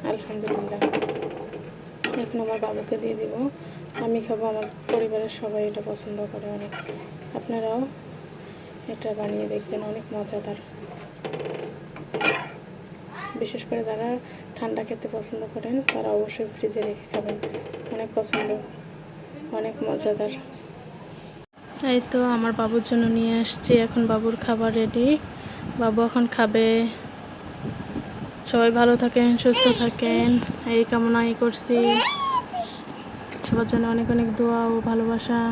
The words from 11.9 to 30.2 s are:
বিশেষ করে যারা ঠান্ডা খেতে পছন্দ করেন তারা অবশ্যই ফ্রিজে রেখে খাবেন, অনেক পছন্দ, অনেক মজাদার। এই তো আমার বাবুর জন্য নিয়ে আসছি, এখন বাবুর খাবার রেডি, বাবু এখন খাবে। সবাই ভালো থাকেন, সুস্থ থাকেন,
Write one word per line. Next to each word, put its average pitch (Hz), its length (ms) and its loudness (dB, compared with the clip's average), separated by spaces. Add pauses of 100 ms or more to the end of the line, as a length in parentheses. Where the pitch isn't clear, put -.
বিশেষ 233 280 -4
করে 233 200 0
যারা 220 180 -2 (500)
ঠান্ডা 220 300 -4
খেতে 226 280 -8
পছন্দ 220 260 -6 (120)
করেন 233 220 -4 (180)
তারা 220 240 -2
অবশ্যই 214 380 -2
ফ্রিজে 214 320 -2
রেখে 208 240 -8
খাবেন, 208 240 -2 (600)
অনেক 220 200 -4
পছন্দ, 214 340 0 (1080)
অনেক 220 160 -4 (120)
মজাদার। 208 440 0 (1600)
এই 247 60 6 (120)
তো 254 80 4 (160)
আমার 226 240 2
বাবুর 226 300 2
জন্য 233 140 6 (140)
নিয়ে 226 240 4
আসছি, - 300 0 (140)
এখন 233 160 2 (100)
বাবুর 226 240 2 (100)
খাবার 226 340 2
রেডি, 233 280 4 (760)
বাবু 220 260 4
এখন 240 160 4 (120)
খাবে। 226 320 6 (1800)
সবাই 233 280 8
ভালো 240 140 10 (100)
থাকেন, 240 260 6 (140)
সুস্থ 254 220 8 (160)
থাকেন, 233 460 2 (460)